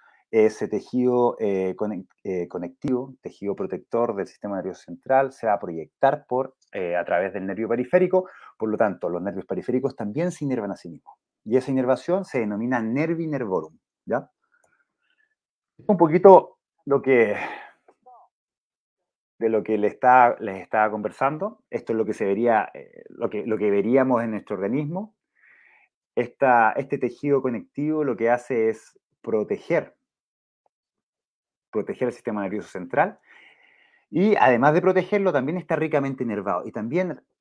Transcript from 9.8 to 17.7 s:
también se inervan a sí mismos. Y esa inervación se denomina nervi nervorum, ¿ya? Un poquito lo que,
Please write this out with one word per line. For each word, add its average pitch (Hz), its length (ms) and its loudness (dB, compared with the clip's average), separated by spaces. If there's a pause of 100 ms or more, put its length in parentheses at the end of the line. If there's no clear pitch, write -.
también 135 380 -6
se 151 140 -8
inervan 113 260 -4
a - 40 -12
sí - 120 -18
mismos. - 300 -20 (260)
Y 113 140 2
esa 131 120 -6
inervación 131 540 0
se 135 160 -4
denomina 113 400 -2
nervi 156 460 -2
nervorum, 104 520 -4 (280)
¿ya? 123 240 -4 (1600)
Un 202 120 2
poquito 170 600 8 (260)
lo 139 160 2
que, 117 340 4 (2000)